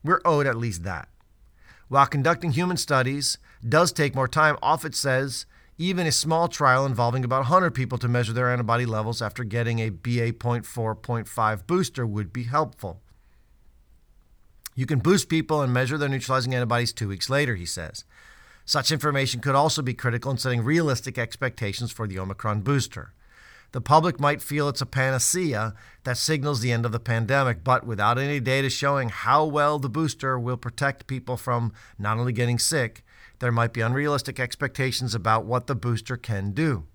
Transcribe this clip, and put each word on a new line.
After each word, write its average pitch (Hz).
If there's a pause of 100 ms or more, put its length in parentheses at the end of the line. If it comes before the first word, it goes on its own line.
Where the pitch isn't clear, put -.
We're 170
owed 151
at 120
least 110
that. 87 (800)
While 139
conducting 160
human 175
studies 139 (280)
does 165
take 143
more 131
time, 156
Offit 151
says 135 (320)
even 175
a 151
small 165
trial 135
involving 123
about 131
a -
hundred 170
people 127
to 123
measure 120
their 123
antibody 120
levels 110
after 110
getting 113
a 113
B 120
A 117
point 120
four 110
point 113
five 107
booster 170
would 104
be 123
helpful. 120 (1700)
"You 127
can 139
boost 185
people 156
and 127
measure 127
their 143
neutralizing 131
antibodies 120
two 107
weeks 98
later," 135
he 87
says. - (600)
"Such 143
information 139
could 139
also 151
be 127
critical 120
in 127
setting 120
realistic 139
expectations 117
for 110
the 95
Omicron 101
booster." - (580)
The 131
public 160
might 147
feel 143
it's 135
a 131
panacea 131 (300)
that 123
signals 143
the 120
end 117
of 110
the 117
pandemic, 117
but 127
without 113
any 139
data 131
showing 139
how 131
well 147
the 135
booster 135
will 120
protect 139
people 127
from 117 (260)
not 104
only 123
getting 120
sick, 123 (360)
there 123
might 117
be 117
unrealistic 135
expectations 127
about 110
what 120
the 143
booster 120
can 101
do. 131 (100)